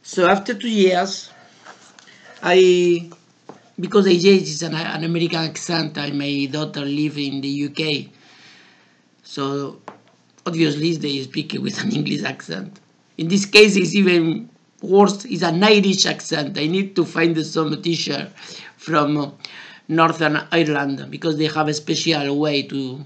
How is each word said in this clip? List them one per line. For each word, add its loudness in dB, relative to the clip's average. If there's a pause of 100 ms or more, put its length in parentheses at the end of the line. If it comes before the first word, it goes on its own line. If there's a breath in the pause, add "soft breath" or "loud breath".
So 0
after 0
two -6
years, 0 (1120 loud breath)
I, 4 (680)
because 2
A 6
J 6
is -2
an, -6
an -6
American -2
accent, -4
and -4
my -2
daughter -6
live -2
in -6
the -6
U -4
K, -4 (1120 soft breath)
so -8 (640)
obviously 0
they -6
speak -8
with -6
an -2
English -4
accent. -10 (400)
In -4
this 2
case, 8
it's 0
even 2 (320)
worse, 4
it's -4
an 2
Irish 4
accent. -4
I -2
need -2
to 2
find 0
some -2
teacher -4 (460 loud breath)
from, 0
uh, -2 (580 loud breath)
Northern 2 (140)
Ireland, 0
because -4
they 0
have -2
a -2
special -2
way 0
to -8